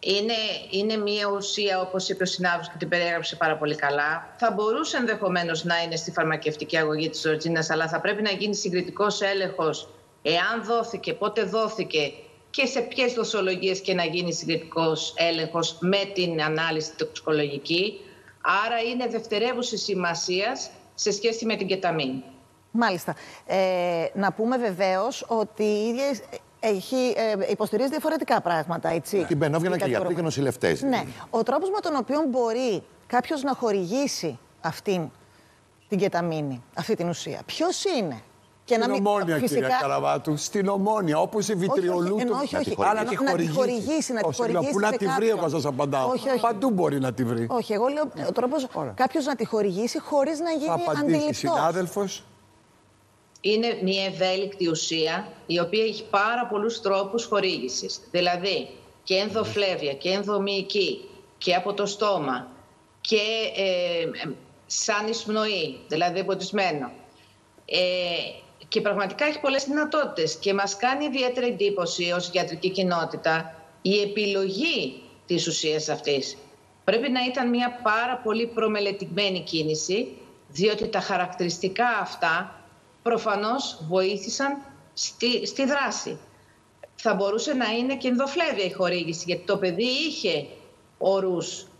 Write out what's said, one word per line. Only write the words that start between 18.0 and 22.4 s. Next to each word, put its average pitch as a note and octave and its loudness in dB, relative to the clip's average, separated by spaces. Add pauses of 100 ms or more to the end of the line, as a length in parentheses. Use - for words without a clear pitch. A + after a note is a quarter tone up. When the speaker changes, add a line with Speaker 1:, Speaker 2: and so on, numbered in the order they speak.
Speaker 1:
Άρα A#3 0
είναι B3 -2
δευτερεύουσης A3+ -2
σημασίας F#3 -2 (240)
σε - 0
σχέση A3+ 0
με A3 0
την F#3+ -4
κεταμίνη. D#3+ -2 (460)